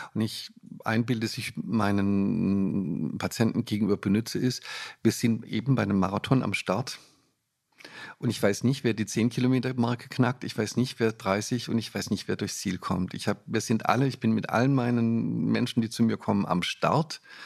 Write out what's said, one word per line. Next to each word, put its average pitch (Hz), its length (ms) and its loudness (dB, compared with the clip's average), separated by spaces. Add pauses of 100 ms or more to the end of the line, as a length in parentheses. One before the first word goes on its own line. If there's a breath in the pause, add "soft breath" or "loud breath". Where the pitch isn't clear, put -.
(140 loud breath)
Und 107 60 -2
ich, - 300 -4 (340)
ein 113 220 2
Bild, 117 160 0
das 110 160 -4
ich - 180 -10
meinen 98 1600 0
Patienten 113 460 0
gegenüber 101 320 0
benutze, 101 440 0
ist, 127 240 -2 (400 loud breath)
wir 113 80 6
sind 113 340 0
eben 117 300 0
bei 104 60 2
einem 101 180 2
Marathon 95 420 2
am 98 120 -2
Start. - 440 -4 (1200 loud breath)
Und 120 120 -2
ich - 120 -2
weiß 101 220 2
nicht, 135 200 0
wer 113 100 2
die 104 120 -2
zehn 117 220 0
Kilometer 127 460 0
Marke 120 340 -2
knackt, 123 360 0
ich 117 120 -8
weiß 110 200 -2
nicht, 127 220 0
wer 113 140 2
dreißig 107 560 0
und 113 100 0
ich - 160 -6
weiß 101 160 -6
nicht, 101 160 -2
wer 101 80 -2
durchs 98 240 -4
Ziel 95 200 -2
kommt. 90 360 -2
Ich - 140 -4
hab, 101 180 -2
wir 110 140 -2
sind 110 260 0
alle, 127 200 4
ich 127 120 -2
bin 113 140 2
mit 107 180 0
allen 131 240 4
meinen 117 720 2
Menschen, 113 360 2
die 110 80 -2
zu - 120 0
mir 110 140 4
kommen, 101 300 2
am 87 160 0
Start 117 580 0 (260 loud breath)